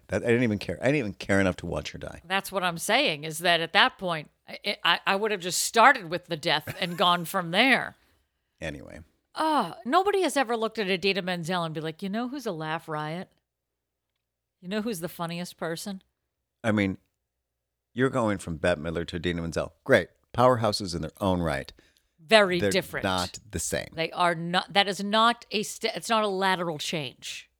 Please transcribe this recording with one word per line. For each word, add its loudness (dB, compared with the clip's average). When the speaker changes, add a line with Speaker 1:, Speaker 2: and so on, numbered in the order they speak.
Speaker 1:
That, 0
I -2
didn't 4
even 2
care. -6
I 0
didn't 2
even -4
care 2
enough 4
to -12
watch -6
her -14
die. -12
Speaker 2:
That's -4
what -2
I'm -2
saying, 0
is -8
that 2
at -4
that 4
point, -4
I, -8
I, 4
I 2
would -2
have -4
just -4
started 6
with -4
the -4
death 0
and -4
gone 4
from -4
there. 2
Speaker 1:
Anyway. -10
Speaker 2:
Uh, 0
nobody 2
has 0
ever 0
looked -2
at 0
Idina 0
Menzel -2
and -4
be -6
like, -8
"You -6
know -4
who's -8
a -4
laugh -6
riot? -6
You -14
know -2
who's -4
the -6
funniest -8
person?" -6
Speaker 1:
I 2
mean, 2
you're 2
going 0
from -6
Bette 2
Midler -4
to -8
Idina -2
Menzel. -4
Great. 4
Powerhouses 2
in -2
their -6
own 2
right. -2
Speaker 2:
Very 4
Speaker 1:
They're 4
Speaker 2:
different. -2
Speaker 1:
not 0
the -4
same. -4
Speaker 2:
They -4
are 2
not. -4
That 2
is -4
not 2
a -2
st-, -6
it's -10
not 2
a 0
lateral 0
change. -8